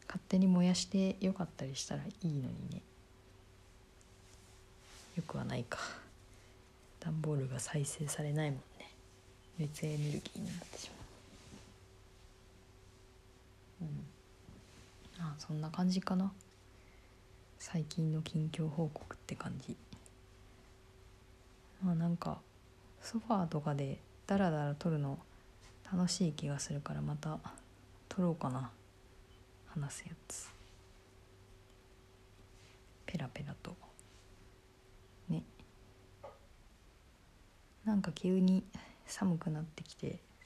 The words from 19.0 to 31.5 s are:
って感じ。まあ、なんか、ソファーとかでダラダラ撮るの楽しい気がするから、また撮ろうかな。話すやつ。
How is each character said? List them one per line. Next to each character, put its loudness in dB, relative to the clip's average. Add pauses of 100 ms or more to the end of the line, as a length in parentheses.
っ -16
て -6
感 -6 (140)
じ。 -6 (2000)
ま 4
あ、 4
な 4
ん 2
か、 -4 (640)
ソ -4
フ 0
ァ 4
ー 0
と 0
か 2
で -2 (260)
ダ 4
ラ 6
ダ 2
ラ 2
撮 0
る 4
の 0 (720)
楽 4
し 4
い 2
気 -2
が 0
す -4
る -2
か -4
ら、 -2
ま 0
た -4 (680)
撮 2
ろ 6
う 2
か -2
な。 -2 (960)
話 -4
す -10
や -10 (140)
つ。 -10 (2500)